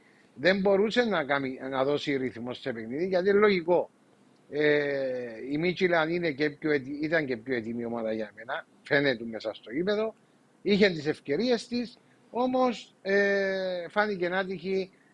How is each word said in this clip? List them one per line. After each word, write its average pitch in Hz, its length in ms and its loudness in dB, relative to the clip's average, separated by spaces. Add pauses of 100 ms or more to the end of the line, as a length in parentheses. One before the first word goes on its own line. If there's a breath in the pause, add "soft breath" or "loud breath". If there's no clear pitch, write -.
(360)
δεν 185 240 2
μπορούσε 202 440 2
να 185 200 0
κάνει, 135 360 -2 (100)
να 135 140 0
δώσει 143 340 0
ρυθμό 123 360 -6
σε 131 200 -8
παιχνίδι, 117 340 -6
γιατί 185 220 2
είναι 202 100 6
λογικό. 180 500 4 (600)
Ε, 147 400 2 (640)
η 147 60 0
Μίτσιλαν 170 520 2
είναι 170 220 0
και 147 180 0
πιο 151 220 -2
ετι-, 143 300 -2
ήταν 156 240 0
και 127 120 -2
πιο 123 180 -4
έτοιμη 117 300 -4
ομάδα 117 280 -4
για 107 220 -6
μένα, 135 300 -10 (180)
φαίνεται 139 400 2
μέσα 110 300 -8
στο - 180 -18
γήπεδο, 208 440 -2 (460)
είχε 202 280 4
τις 151 180 -4
ευκαιρίες 202 600 0
της, 240 300 -6 (340)
όμως, 254 720 -2
ε, 190 880 0
φάνηκε 202 440 0
άτυχη 190 580 -2 (220)